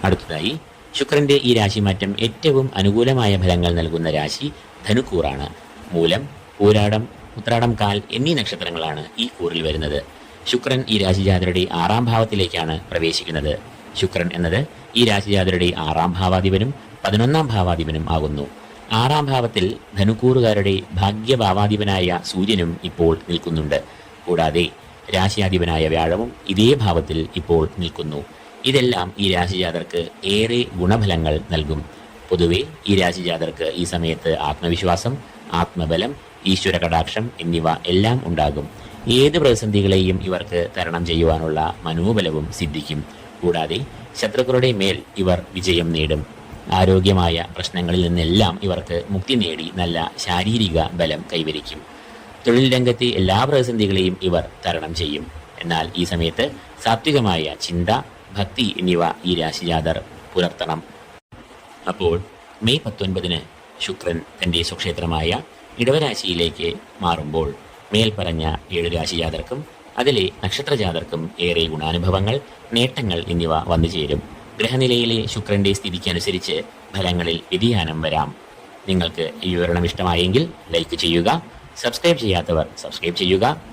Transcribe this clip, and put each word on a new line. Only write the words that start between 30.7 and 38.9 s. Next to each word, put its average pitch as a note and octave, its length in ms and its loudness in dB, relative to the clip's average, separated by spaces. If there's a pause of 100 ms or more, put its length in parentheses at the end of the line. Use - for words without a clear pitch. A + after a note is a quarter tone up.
ഗുണഫലങ്ങൾ F2 640 2 (120)
നൽകും. D2+ 340 -2 (440)
പൊതുവെ F2 340 2 (240)
ഈ G2+ 80 4
രാശിജാതർക്ക് E2+ 800 -2
ഈ F2 80 -2
സമയത്ത് E2 560 -2
ആത്മവിശ്വാസം, F2 760 0 (360)
ആത്മബലം, E2+ 640 -2 (300)
ഈശ്വര F#2 320 0
കടാക്ഷം E2 540 0 (100)
എന്നിവ E2 300 0
എല്ലാം G2+ 540 2
ഉണ്ടാകും. D2 440 -2 (380)